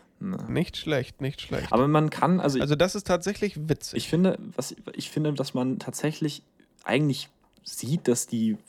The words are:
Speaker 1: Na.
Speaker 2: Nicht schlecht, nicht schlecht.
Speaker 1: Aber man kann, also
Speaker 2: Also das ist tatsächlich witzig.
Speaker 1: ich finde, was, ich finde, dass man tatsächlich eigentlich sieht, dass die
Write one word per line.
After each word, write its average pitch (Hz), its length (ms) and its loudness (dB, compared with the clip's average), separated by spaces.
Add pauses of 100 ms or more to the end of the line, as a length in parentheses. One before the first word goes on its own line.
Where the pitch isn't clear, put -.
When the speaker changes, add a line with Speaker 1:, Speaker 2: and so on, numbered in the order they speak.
(260)
Speaker 1:
Na. 92 240 -6
Speaker 2:
Nicht 135 280 -2
schlecht, 139 420 -2
nicht 135 220 -4
schlecht. - 320 -4
Speaker 1:
Aber 127 140 2
man 151 220 4
kann, 175 300 2
also 139 200 2
Speaker 2:
Also 147 160 2
das 175 200 2
ist 202 100 -6
tatsächlich 180 640 -2
witzig. - 300 -2
Speaker 1:
ich - 100 -4
finde, 185 320 4 (160)
was, - 180 -4 (220)
ich - 160 -8
finde, 151 220 2
dass 135 200 -4
man 131 260 0
tatsächlich - 640 -2 (420)
eigentlich 139 440 2 (340)
sieht, - 440 -2
dass 123 180 4
die 113 320 0 (120)